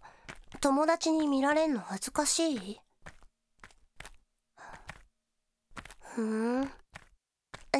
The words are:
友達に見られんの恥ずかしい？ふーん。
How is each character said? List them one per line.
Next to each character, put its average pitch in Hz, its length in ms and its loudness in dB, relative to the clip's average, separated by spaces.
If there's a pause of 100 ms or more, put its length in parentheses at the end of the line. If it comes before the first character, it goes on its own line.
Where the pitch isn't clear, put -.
(600)
友 285 260 4
達 330 260 2
に 311 140 4
見 277 140 2
ら 277 140 4
れ 311 100 4
ん 311 80 2
の 233 80 0
恥 190 240 -8
ず - 60 -4
か 294 160 0
し 330 260 2
い？ 202 260 -6 (3250)
ふ 233 60 -4
ー 226 460 0
ん。 277 40 -8 (1080)